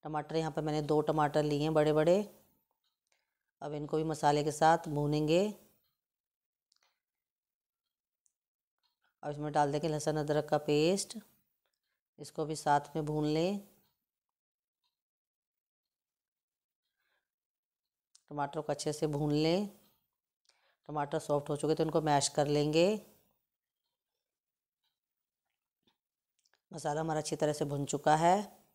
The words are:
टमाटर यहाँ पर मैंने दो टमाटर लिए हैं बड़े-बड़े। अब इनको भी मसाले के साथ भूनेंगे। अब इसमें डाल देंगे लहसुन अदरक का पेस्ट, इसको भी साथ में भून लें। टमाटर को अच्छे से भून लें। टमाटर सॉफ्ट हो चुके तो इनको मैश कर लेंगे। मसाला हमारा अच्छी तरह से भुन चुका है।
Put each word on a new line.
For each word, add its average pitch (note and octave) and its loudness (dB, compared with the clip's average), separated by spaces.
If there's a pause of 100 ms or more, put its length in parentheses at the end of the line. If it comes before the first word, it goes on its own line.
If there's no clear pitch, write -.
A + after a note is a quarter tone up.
टमाटर D3+ -6
यहाँ D#3+ -2
पर D#3 -4
मैंने D3+ -2
दो D3+ 2
टमाटर D3+ 2
लिए D3 0
हैं D#3 0
बड़े-बड़े। D#3 2 (1160)
अब D3+ -10
इनको D3+ -6
भी D#3+ 0
मसाले D3 2
के D3+ 0
साथ D#3+ 4 (100)
भूनेंगे। D3+ 2 (3750)
अब D3+ -8
इसमें D3 -6
डाल D3 2
देंगे D3+ -2
लहसुन D3+ -2
अदरक D3 0
का D3+ 2
पेस्ट, D#3 0 (1000)
इसको D3+ -8
भी D3+ -6
साथ D3 2 (160)
में D#3 -4
भून D3+ -2
लें। E3+ 0 (4000)
टमाटर D3 -6
को D3 -6
अच्छे D3 -4
से D3+ -4
भून D3 -2
लें। E3 2 (1160)
टमाटर D3 -6
सॉफ्ट D3 -2
हो D3 -2
चुके D3+ 0
तो - -2
इनको D#3+ 0
मैश D3 2
कर C#3+ 0
लेंगे। D#3 2 (3750)
मसाला D#3 -4
हमारा D#3+ -2
अच्छी D#3 -6
तरह D3+ 0
से D3+ -2
भुन C#3+ -4
चुका D3+ 2
है। F3+ 0 (100)